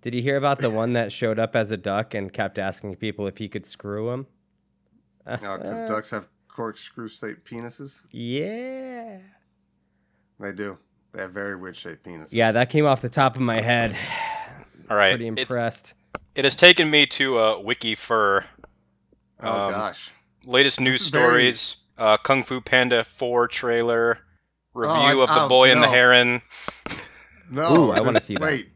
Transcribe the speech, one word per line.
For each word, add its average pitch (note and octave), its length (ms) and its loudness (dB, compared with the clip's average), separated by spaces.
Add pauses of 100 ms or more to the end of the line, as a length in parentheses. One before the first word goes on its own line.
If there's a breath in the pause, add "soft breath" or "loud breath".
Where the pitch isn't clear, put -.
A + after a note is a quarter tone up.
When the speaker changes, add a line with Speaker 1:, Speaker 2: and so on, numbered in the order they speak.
Speaker 1:
did A#2+ 120 -8
you B2 80 -4
hear C#3 140 0
about C#3 240 0
the C3 100 0
one A2+ 220 -2
that A#2 200 -2
showed A2 260 -2
up A2 180 -2
as G#2+ 160 -2
a G#2+ 40 -6
duck G2+ 380 -4
and G2 180 -6
kept G2 260 -6
asking F#2+ 380 -8
people G#2 300 -8
if F#2+ 120 -10
he G#2+ 100 -10
could G2+ 180 -12
screw G#2+ 440 -10
him? C3 160 -10 (1000)
Speaker 2:
Oh, A#2+ 100 -10
'cause G#2+ 460 -10
Speaker 1:
<laughs> A3+ 60 -10
Speaker 2:
ducks G#2+ 240 -8
have G#2 160 -10 (200)
corkscrew-shaped A2+ 960 -14
penises? A#2+ 560 -18 (120)
Speaker 1:
Yeah. A3+ 1040 -10 (1200)
Speaker 2:
They G2+ 120 -10
do. F#2+ 260 -12 (340)
They F#2 100 -14
have F#2 100 -12
very G2+ 240 -10
weird-shaped F2+ 500 -16
penises. E2 260 -16
Speaker 1:
Yeah, A2+ 200 2
that A#2+ 180 0
came D3+ 160 2
off C3+ 160 2
the B2 80 -6
top C3 240 0
of C3 80 -4
my A#2 180 -2
head. A#2 340 0 (920 loud breath)
Speaker 3:
All G#2+ 80 -2
right. G2+ 140 4
Speaker 1:
Pretty A#2 160 -2
Speaker 3:
It, A2 140 -6
Speaker 1:
impressed. A#2+ 520 -6 (440)
Speaker 3:
it C3+ 80 -4
has C#3 120 2
taken F3 320 8
me D3+ 180 4
to, C3 320 -2
uh, A2 200 2
Wiki A2+ 380 -6
Fur. G2+ 500 0 (960)
Speaker 2:
Oh, G2+ 240 -4
Speaker 3:
Um, G2 60 -4
Speaker 2:
gosh. G2+ 380 -10 (360)
Speaker 3:
latest C3 340 2
news C3 140 0
Speaker 2:
This B2 80 0
is - 80 0
very B2 420 4
Speaker 3:
stories. - 240 -4 (220)
Uh, G#2+ 180 4
Kung C3+ 280 0
Fu B2+ 160 -8
Panda B2 420 2
four A#2+ 460 -2
trailer. A#2 720 0 (540)
Speaker 2:
Oh, B2 60 -8
Speaker 3:
Review C#3+ 400 2
Speaker 2:
I, B2+ 40 8
Speaker 3:
of B2 40 2
The D#3 140 4
Speaker 2:
oh, C#3+ 60 0
Speaker 3:
Boy B2+ 240 8
and B2 100 6
the A#2+ 60 6
Speaker 2:
no. B2+ 40 2
Speaker 3:
Heron. B2 500 6 (1080 loud breath)
Speaker 2:
No, D3+ 260 4
Speaker 1:
Ooh, D3 140 6
I G2+ 100 2
wanna A#2 140 2
Speaker 2:
this, A2 100 2
Speaker 1:
see G#2+ 100 -8
that. F#2 80 -4
Speaker 2:
wait. - 340 -4